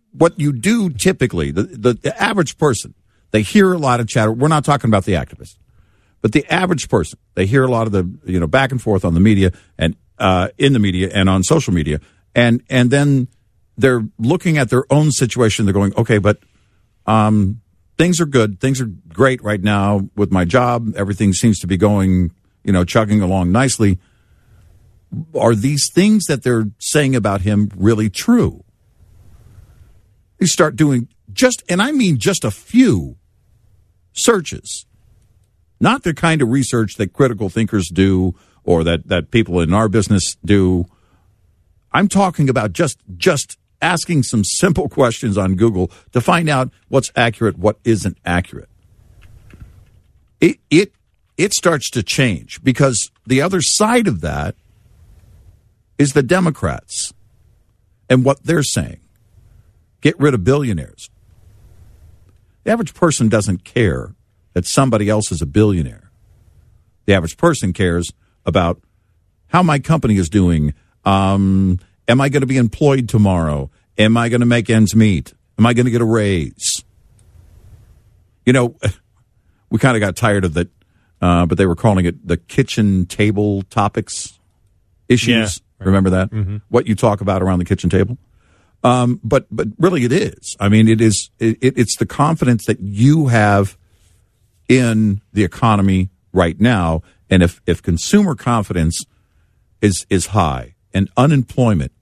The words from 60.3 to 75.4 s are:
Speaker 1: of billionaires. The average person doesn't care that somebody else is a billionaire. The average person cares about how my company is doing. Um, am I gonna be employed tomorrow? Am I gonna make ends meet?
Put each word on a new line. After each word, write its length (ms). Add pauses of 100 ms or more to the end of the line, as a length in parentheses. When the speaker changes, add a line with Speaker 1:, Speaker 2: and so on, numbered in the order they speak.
Speaker 1:
of 100
billionaires. 640 (1600)
The 60
average 220
person 360
doesn't 340
care 520 (380)
that 140
somebody 420
else 220
is 100
a 40
billionaire. 640 (920)
The 80
average 240
person 360
cares 380 (340)
about 360 (640)
how 160
my 160
company 380
is 120
doing. 440 (320)
Um, 720 (280)
am 120
I 100
gonna 160
be 120
employed 500
tomorrow? 640 (280)
Am 200
I 120
gonna 160
make 240
ends 260
meet? 380 (240)